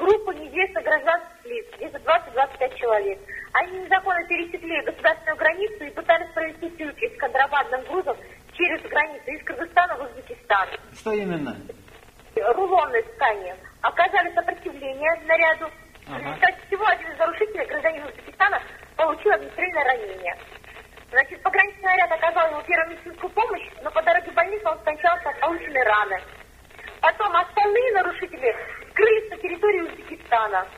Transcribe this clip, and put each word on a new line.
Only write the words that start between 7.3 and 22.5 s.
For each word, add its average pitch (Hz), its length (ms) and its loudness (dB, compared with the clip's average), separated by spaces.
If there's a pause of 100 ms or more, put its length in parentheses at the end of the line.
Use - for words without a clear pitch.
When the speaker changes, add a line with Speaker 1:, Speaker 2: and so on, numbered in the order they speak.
Speaker 1:
грузом 311 280 -2 (360)
через 330 260 0 (140)
границу 294 440 -2
из - 120 -14
Кыргызстана 339 480 2
в 240 80 -6
Узбекистан. 202 640 -2 (340)
Speaker 2:
Что 220 120 -4
именно? 170 400 -2 (1040)
Speaker 1:
Рулонные 339 500 2
ткани. 202 440 -2 (280)
Оказали 349 560 2
сопротивление 285 760 -4 (200)
наряду. 320 360 4 (340)
Speaker 2:
Ага. 277 160 -10
Speaker 1:
В 254 80 -10
результате - 400 0
всего 392 180 -2 (100)
один 339 180 -6
из 277 100 -8
нарушителей, 330 480 -2
гражданин 302 400 -2
Узбекистана, - 480 0 (400)
получил 330 400 2
огнестрельное 330 520 -2
ранение. 190 440 -4 (800)
Значит, 262 320 2
пограничный 392 460 2
наряд 359 260 2
оказал 330 320 2